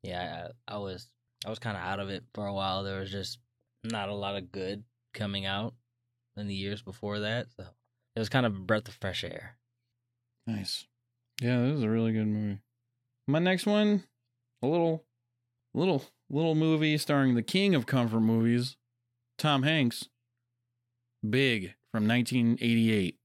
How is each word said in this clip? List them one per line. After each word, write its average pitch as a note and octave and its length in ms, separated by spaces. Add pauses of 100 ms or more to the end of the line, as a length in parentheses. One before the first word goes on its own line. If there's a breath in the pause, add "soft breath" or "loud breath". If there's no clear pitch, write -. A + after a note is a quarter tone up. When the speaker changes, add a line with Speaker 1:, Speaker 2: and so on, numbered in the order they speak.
Speaker 1:
Yeah, F2 460 (200)
I, G2 80
I - 20
was, F#2+ 280 (380)
I G#2 60
was A2 80
kinda G#2+ 200
out F#2+ 220
of G2 80
it G2 240
for G#2 140
a G2+ 80
while. G2 280
There G2 180
was F#2+ 100
just G2 280 (460)
not A2 240
a G#3 60
lot G3 220
of F#2 140
good G2 340 (280)
coming G2+ 320
out G2+ 300 (640)
in G#2 100
the G2 60
years G2 260
before G#2 400
that, A2 340
so F#2 120 (500)
it - 20
was A2 120
kind B2+ 160
of G#2 100
a F#2+ 40
breath G#2+ 280
of - 140
fresh F#2+ 200
air. E2+ 360 (880)
Speaker 2:
Nice. G#2 400 (560)
Yeah, B2 180
this C3+ 160
is C3+ 60
a A2 80
really A2+ 220
good A2 140
movie. G#2 340 (680)
My C#3+ 100
next F3+ 280
one, G#3 380 (580)
a A#2+ 40
little, E3 380 (720)
little, D3+ 280 (280)
little D#3+ 240
movie D#3 420
starring C#3 380
the A#2 80
king F#3+ 320
of B2+ 100
comfort A#2 360
movies, A2+ 560 (600)
Tom C#3+ 280
Hanks, D3 440 (1200)
Big A2+ 460 (180)
from G#2+ 140
nineteen A#2 540
eighty-eight. A2+ 640